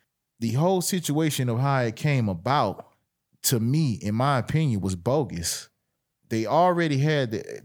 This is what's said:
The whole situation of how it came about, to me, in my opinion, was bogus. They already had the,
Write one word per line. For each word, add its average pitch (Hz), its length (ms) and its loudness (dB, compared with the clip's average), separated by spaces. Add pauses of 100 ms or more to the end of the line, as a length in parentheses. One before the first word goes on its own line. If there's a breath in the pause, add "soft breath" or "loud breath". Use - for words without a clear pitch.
(400)
The 113 140 -2
whole 175 280 2
situation 151 680 0
of 117 100 -2
how 139 220 2
it 117 140 -2
came 131 340 0
about, 101 580 0 (560)
to 123 160 2
me, 127 420 2
in 104 140 -2
my 131 240 2
opinion, 131 420 0
was 92 140 -2
bogus. 90 760 -4 (600)
They 113 160 0
already 165 540 2
had 143 320 0
the, 58 340 -8